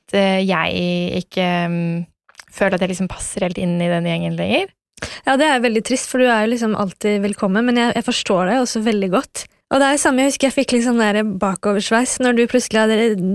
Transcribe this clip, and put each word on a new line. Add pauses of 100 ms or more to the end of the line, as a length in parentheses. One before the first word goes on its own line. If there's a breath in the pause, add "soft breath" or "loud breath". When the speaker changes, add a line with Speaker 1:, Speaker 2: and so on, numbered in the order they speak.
(140)
Speaker 1:
eh,
jeg
ikke, (200)
mm, (480)
føler
at
jeg
liksom
passer
helt
inn
i
den
gjengen
lenger. (580 loud breath)
Speaker 2:
Ja,
det
er
veldig
trist,
for
du
er
jo
liksom
alltid
velkommen,
men
jeg,
jeg
forstår
det
også
veldig
godt. (220)
Og
det
er
jo
samme,
jeg
husker
jeg
fikk
liksom
der (240)
bakoversveis (100)
når
du
plutselig
hadde, (260)